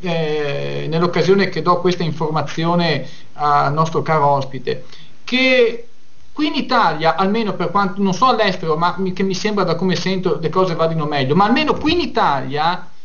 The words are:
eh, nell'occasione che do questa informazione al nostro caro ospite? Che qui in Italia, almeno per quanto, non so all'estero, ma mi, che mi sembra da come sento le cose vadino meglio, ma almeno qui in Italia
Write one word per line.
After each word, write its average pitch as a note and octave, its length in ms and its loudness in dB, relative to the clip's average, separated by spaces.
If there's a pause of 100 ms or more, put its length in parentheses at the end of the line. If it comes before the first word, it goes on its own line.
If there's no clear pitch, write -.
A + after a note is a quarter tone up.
eh, D3 880 -2
nell'occasione F3 600 4
che E3 120 -4
do F3 200 2
questa F3+ 240 0
informazione D#3 1040 0 (260)
al D3 380 2
nostro D#3+ 300 0
caro D#3 240 2
ospite? - 580 -2 (400)
Che B3+ 640 2 (440)
qui D4+ 140 -2
in D4+ 80 -4
Italia, E3 600 0
almeno G3+ 380 0
per F3 180 -2
quanto, G3 280 0
non G3 140 2
so - 120 2
all'estero, F#3+ 500 0
ma E3+ 220 0
mi, F#3+ 140 -2
che G3 120 -2
mi F#3+ 100 0
sembra G3+ 300 0
da E3+ 100 0
come F3+ 220 0
sento F#3 440 -2
le D#3+ 80 -2
cose F3+ 280 0
vadino D#3+ 300 0
meglio, C#3+ 280 0
ma G3 120 6
almeno C#4+ 280 2
qui D#4 200 0
in F4 60 2
Italia D#3+ 840 0 (180)